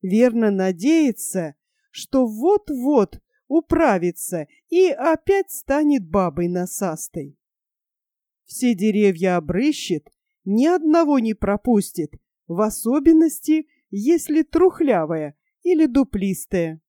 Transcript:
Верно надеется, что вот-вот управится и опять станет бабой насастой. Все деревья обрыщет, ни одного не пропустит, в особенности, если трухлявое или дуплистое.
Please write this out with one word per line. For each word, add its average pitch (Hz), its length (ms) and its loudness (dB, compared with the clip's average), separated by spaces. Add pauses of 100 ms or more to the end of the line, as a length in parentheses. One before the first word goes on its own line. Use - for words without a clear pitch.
Верно 226 480 2
надеется, 190 1040 -2 (380)
что - 340 -2
вот-вот 262 920 0 (260)
управится 196 1000 -2 (200)
и 370 200 4
опять 320 640 0
станет 285 520 0
бабой 175 440 -2
насастой. 180 920 -6 (1040)
Все 247 300 -2
деревья 190 600 0
обрыщет, 175 760 -4 (340)
ни 220 220 0
одного 311 540 2
не 220 140 -2
пропустит, 202 760 -2 (360)
в 170 120 -6
особенности, 302 1080 2 (220)
если 302 520 0
трухлявое 185 960 0 (240)
или 320 240 2
дуплистое. 190 1040 -2